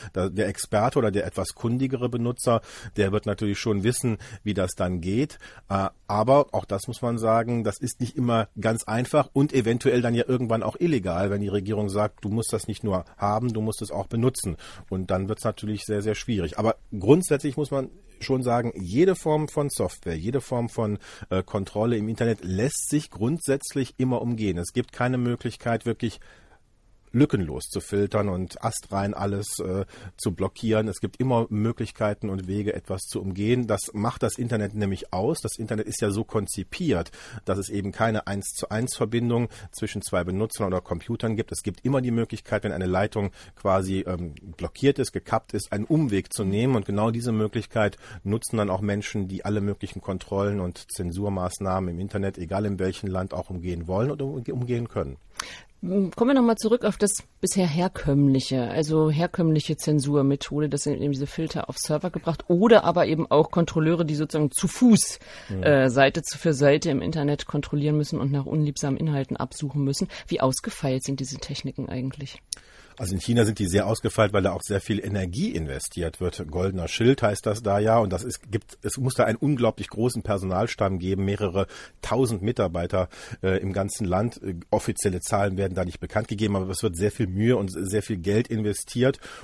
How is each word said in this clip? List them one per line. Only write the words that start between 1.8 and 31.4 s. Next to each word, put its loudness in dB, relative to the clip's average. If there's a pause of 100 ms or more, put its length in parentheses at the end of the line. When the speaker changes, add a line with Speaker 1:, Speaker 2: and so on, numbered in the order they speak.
Speaker 1:
Benutzer, 0 (360)
der 2
wird 0
natürlich 0
schon 0
wissen, 0 (240)
wie -2
das 0
dann -2
geht. -2 (300)
Äh, 0 (180)
aber 6
auch -2
das -4
muss -8
man 0
sagen, 2
das -2
ist -6
nicht -4
immer 2 (120)
ganz 0
einfach 0
und 2
eventuell 4
dann 2
ja 2
irgendwann 0
auch -2
illegal, 2
wenn 0
die -2
Regierung 0
sagt, -2
du -4
musst 0
das -2
nicht -6
nur 0 (120)
haben, 0
du -2
musst -4
es -8
auch -6
benutzen. 0 (320)
Und -4
dann 0
wird's -4
natürlich -4
sehr, -2
sehr 0
schwierig. -2
Aber 2 (200)
grundsätzlich 4
muss -4
man -2 (300)
schon 0
sagen, 0
jede 4
Form 0
von -2
Software, -4
jede -2
Form -2
von, -2 (300)
äh, 2
Kontrolle 0
im -2
Internet 0
lässt -2
sich -2
grundsätzlich -2
immer 0
umgehen. -2
Es -6
gibt -2
keine -2
Möglichkeit, -2
wirklich -2 (960)
lückenlos 2
zu -4
filtern 0
und -4
astrein -2
alles, -4
äh, -2 (300)
zu -2
blockieren. 0
Es -6
gibt -6
immer 2